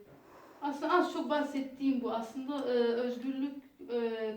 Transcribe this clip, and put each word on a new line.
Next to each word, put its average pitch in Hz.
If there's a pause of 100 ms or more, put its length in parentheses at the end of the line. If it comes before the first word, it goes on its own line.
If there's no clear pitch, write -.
(600)
aslında 294
az -
çok 269
bahsettiğim 269
bu. 226
Aslında, 254
e, 247
özgürlük, 247 (380)
e, 226